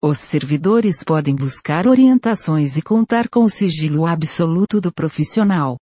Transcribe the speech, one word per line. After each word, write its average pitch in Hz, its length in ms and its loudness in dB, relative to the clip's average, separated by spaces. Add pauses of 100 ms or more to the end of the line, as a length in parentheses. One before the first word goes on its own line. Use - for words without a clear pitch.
Os 147 140 0
servidores 165 840 0
podem 151 320 0
buscar 139 540 -2
orientações 233 880 2
e 156 60 -2
contar 226 480 0
com 233 160 4
o 214 40 4
sigilo 156 560 -2
absoluto 170 760 0
do 180 100 -2
profissional. 156 880 -2 (120)